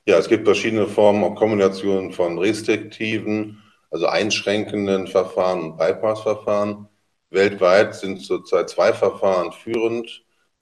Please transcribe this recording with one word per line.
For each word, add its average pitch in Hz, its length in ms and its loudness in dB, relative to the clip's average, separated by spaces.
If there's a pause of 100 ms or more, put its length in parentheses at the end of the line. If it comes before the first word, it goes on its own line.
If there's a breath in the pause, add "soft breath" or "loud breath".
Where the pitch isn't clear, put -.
Ja, 95 100 6
es - 140 2
gibt 110 160 2
verschiedene 101 400 2
Formen, 104 360 4
auch 87 120 0
Kombinationen 98 800 0
von 85 260 -2
restriktiven, 107 1200 -4 (280 loud breath)
also 82 160 -2
einschränkenden 98 1000 -2
Verfahren 92 520 0
und 80 160 -10
Bypass-Verfahren. 104 1120 -2 (400)
Weltweit 98 640 4
sind 95 280 -10
zurzeit 87 480 -2
zwei 87 240 2
Verfahren 92 580 0
führend, 113 720 -6 (380)